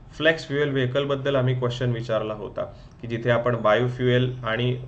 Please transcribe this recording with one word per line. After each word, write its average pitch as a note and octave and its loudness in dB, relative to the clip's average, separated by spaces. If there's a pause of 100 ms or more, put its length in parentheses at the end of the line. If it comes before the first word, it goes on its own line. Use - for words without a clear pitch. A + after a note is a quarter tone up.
(160)
फ्लेक्स D#3+ 2
फ्युएल C#3+ 0
व्हेकलबद्दल C3+ 0
आम्ही B2+ 2
क्वेश्चन B2 -2
विचारला A2 -2
होता G2 -8 (360)
की A#2+ -10
जिथे A#2 -2
आपण A#2+ 2
बायोफ्युएल B2 2
आणि A#2 0 (120)